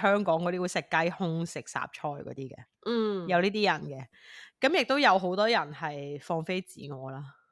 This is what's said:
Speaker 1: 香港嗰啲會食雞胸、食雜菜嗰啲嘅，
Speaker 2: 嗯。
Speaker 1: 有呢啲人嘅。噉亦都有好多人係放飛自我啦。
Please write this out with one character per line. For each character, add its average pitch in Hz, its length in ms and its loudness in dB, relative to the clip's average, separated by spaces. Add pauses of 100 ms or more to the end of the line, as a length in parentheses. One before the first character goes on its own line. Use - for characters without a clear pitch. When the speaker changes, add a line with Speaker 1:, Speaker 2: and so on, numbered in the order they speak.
Speaker 1:
香 208 220 4
港 165 160 4
嗰 175 120 0
啲 180 80 -2
會 180 80 0
食 175 140 -2
雞 170 360 0
胸、 165 280 -2
食 151 160 -8
雜 - 320 -6
菜 - 160 -6
嗰 143 240 -10
啲 135 160 -12
嘅， - 60 -18 (300)
Speaker 2:
嗯。 214 420 -2
Speaker 1:
有 175 120 4
呢 196 120 4
啲 202 200 2
人 147 180 0
嘅。 131 180 -12 (520)
噉 302 220 4
亦 - 40 2
都 269 120 2
有 214 220 6
好 180 160 -2
多 208 120 4
人 165 260 2
係 147 460 -8
放 165 240 -2
飛 185 180 -2
自 - 200 -16 (100)
我 131 200 -10
啦。 139 120 -10 (280)